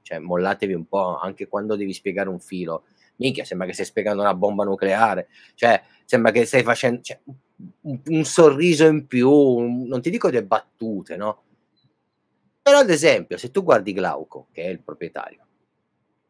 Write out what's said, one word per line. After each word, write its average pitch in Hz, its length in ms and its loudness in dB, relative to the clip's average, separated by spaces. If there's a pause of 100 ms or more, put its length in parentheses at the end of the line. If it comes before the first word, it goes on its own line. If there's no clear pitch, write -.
cioè, 82 160 -12
mollatevi 90 560 -4
un 82 140 -10
po', 92 280 -4
anche 95 300 -10
quando 104 300 -6
devi 101 160 -8
spiegare 95 360 -6
un 90 120 -10
filo. 85 460 -10 (320)
Minchia, 127 260 -4
sembra 92 240 -8
che 90 40 -10
stai 95 140 -8
spiegando 101 360 -4
una 101 120 0
bomba 101 300 -2
nucleare." 98 640 0 (260)
Cioè, 117 260 2 (240)
sembra 113 280 2
che 117 120 2
stai 123 200 0
facendo, 120 380 0
cioè, - 180 -18 (600)
un, 143 220 -10
un 160 200 -2
sorriso 160 640 4
in 151 200 4
più, 127 240 2
un, 123 560 4
non 123 160 -6
ti 170 80 -2
dico 190 180 -2
delle 120 140 0
battute, 101 720 -6
no? 104 260 -8 (1160)
Però 285 180 6
ad 240 120 4
esempio, 135 460 2
se - 160 -12
tu 196 100 -2
guardi 110 300 2
Glauco, 78 580 -6
che 82 140 -12
è 92 60 -6
il 87 100 -10
proprietario, - 680 -14 (840)